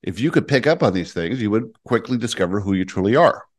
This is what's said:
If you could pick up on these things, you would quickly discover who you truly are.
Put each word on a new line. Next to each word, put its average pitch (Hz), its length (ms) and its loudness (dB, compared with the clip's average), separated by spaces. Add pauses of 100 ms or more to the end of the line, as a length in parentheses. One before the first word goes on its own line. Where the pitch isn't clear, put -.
If - 180 -8
you 151 120 0
could - 160 2
pick 135 200 2
up 165 160 2
on 101 100 2
these 87 180 -2
things, 85 300 -4
you 107 100 0
would 113 320 -2
quickly 120 340 -2
discover 104 440 -2
who 98 120 -2
you 92 120 0
truly 98 300 0
are. 160 280 4 (160)